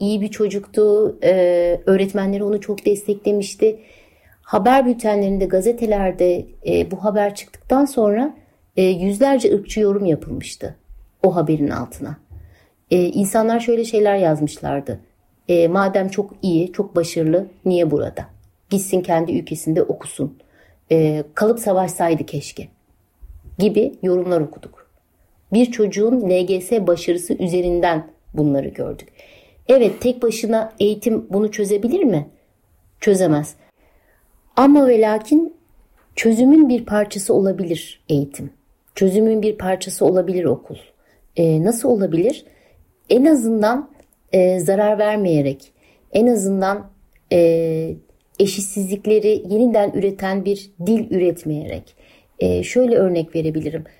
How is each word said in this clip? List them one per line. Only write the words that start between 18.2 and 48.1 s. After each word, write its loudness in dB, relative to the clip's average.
Gitsin -2
kendi -2
ülkesinde -2
okusun. -8
E, 2
kalıp 0
savaşsaydı -2
keşke." -12
gibi 0
yorumlar 0
okuduk. -10
Bir 4
çocuğun 0
L 2
G -2
S -2
başarısı -2
üzerinden -2
bunları -2
gördük. -12
Evet, 4
tek -2
başına -2
eğitim 0
bunu 0
çözebilir 0
mi? 0
Çözemez. 2
Ama 6
ve 6
lakin 2
çözümün 6
bir 0
parçası -2
olabilir -2
eğitim. -4
Çözümün 2
bir -2
parçası -4
olabilir 0
okul. -4
E, 2
nasıl 0
olabilir? 0
En 4
azından, 2
e, 4
zarar 2
vermeyerek, 0
en 2
azından, 0
e, 2